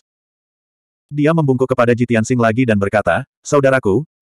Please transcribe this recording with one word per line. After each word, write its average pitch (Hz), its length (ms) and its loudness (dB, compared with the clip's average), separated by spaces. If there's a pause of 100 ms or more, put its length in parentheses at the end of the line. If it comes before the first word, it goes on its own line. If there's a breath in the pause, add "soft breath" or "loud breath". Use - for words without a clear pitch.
(1120)
Dia 147 240 0
membungkuk 131 320 0
kepada 120 240 2
Jitian 117 320 0
Sing 123 160 -2
lagi 113 240 0
dan 110 160 0
berkata, 101 480 -2 (160)
"Saudaraku, 135 640 0 (140)